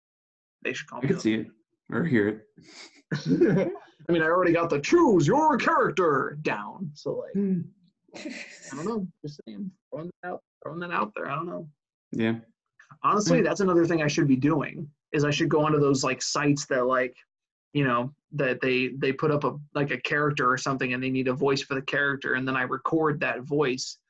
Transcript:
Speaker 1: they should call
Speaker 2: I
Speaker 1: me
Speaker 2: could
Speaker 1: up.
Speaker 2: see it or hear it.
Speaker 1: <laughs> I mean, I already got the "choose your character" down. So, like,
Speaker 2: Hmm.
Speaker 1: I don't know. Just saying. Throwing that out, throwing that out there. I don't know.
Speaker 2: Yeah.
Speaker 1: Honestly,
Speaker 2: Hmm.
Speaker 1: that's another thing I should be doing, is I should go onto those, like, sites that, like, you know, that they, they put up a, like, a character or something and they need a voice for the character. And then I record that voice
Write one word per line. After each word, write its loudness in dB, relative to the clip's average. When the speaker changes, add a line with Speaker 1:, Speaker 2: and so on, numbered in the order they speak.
Speaker 1:
they -6
should -10
call -14
Speaker 2:
I -14
Speaker 1:
me 0
Speaker 2:
could 2
Speaker 1:
up. -8
Speaker 2:
see 2
it -4
or -2
hear 2
it. -6
Speaker 1:
<laughs> 2
I 2
mean, 2
I 2
already 4
got 2
the 0
"choose 6
your 4
character" 0
down. -6
So, -8
like, -10
Speaker 2:
Hmm. 0
Speaker 1:
I -10
don't -6
know. -4
Just -12
saying. -10
Throwing -10
that -10
out, -10
throwing -10
that -8
out -2
there. -6
I -4
don't -6
know. -10
Speaker 2:
Yeah. 0
Speaker 1:
Honestly, 2
Speaker 2:
Hmm. 4
Speaker 1:
that's 0
another 4
thing 0
I 2
should 0
be 4
doing, -2
is 2
I 2
should 0
go 4
onto 2
those, 4
like, 0
sites 0
that, 0
like, 0
you 2
know, 0
that 0
they, 0
they -2
put 0
up 0
a, -2
like, 0
a -4
character 0
or 2
something -2
and -2
they -2
need 0
a 2
voice 0
for -6
the -4
character. -2
And -2
then -2
I 0
record 0
that -4
voice -2